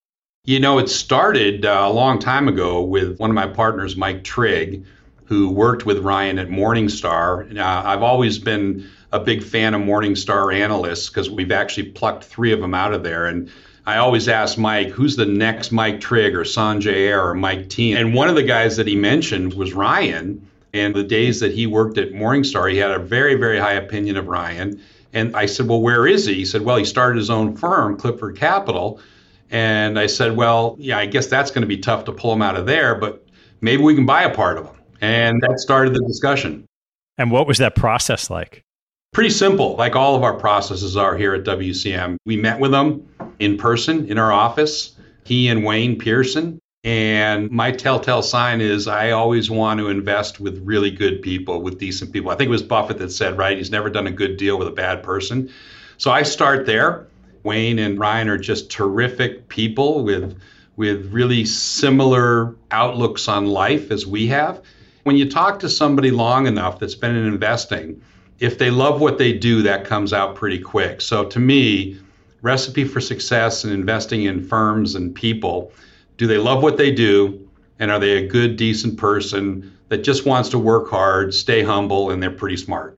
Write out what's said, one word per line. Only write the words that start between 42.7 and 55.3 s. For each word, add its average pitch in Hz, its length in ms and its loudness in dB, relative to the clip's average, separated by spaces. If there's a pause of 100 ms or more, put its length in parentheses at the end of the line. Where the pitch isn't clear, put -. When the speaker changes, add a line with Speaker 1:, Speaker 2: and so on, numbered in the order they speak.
Speaker 1:
him 143 300 2 (340)
in 101 200 0
person 120 500 0
in 107 100 -2
our 110 140 2
office, 151 640 0 (280)
he 123 260 2
and 113 140 2
Wayne 110 360 0
Pearson. 139 580 0 (260)
And 107 680 0
my 117 200 0
telltale 127 520 0
sign 120 360 0
is 104 280 0
I 107 240 0
always 113 400 0
want 110 280 0
to 104 100 -2
invest 101 500 -2
with 95 240 -8
really 101 260 0
good 92 320 -2
people, 92 400 -6
with 90 160 -8
decent 92 340 -10
people. 90 200 -4
I 85 40 -2
think 127 120 0
it 117 40 0
was 113 120 0
Buffett 110 340 -2
that 90 140 -8
said, 92 260 -2
right, 98 200 0
he's 90 140 -8
never 107 180 -2
done 101 180 -4
a 92 40 -4
good 95 260 -4
deal 98 200 0
with 90 100 -2
a 82 40 -8
bad 92 320 -4
person. 117 460 -4 (480)